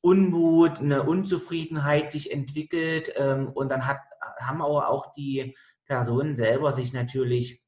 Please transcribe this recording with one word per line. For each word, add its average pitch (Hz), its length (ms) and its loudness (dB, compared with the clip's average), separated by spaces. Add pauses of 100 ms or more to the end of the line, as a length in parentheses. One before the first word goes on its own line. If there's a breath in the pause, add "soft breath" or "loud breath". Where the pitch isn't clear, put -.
Unmut, 170 760 6
eine 143 240 2
Unzufriedenheit 156 1080 -2
sich 147 200 -8
entwickelt. 156 840 -4
Ähm, 135 340 0
und 135 200 -4
dann 131 160 -2
hat, 139 140 -2 (400)
haben 147 220 -6
aber 147 280 0
auch 135 240 -4
die 135 420 -6 (300 loud breath)
Personen 127 500 0
selber 123 360 2
sich 123 220 -4
natürlich 123 760 -2